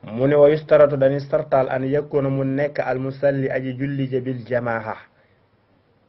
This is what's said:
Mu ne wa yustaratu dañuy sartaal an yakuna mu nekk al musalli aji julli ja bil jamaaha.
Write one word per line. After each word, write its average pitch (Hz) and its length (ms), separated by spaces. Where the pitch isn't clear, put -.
Mu 117 240
ne 147 80
wa 143 140
yustaratu 147 480
dañuy 135 240
sartaal 139 480
an 131 160
yakuna 143 460
mu 135 140
nekk 139 360
al 127 180
musalli 135 520
aji 131 260
julli 139 320
ja 131 120
bil 123 260
jamaaha. 117 500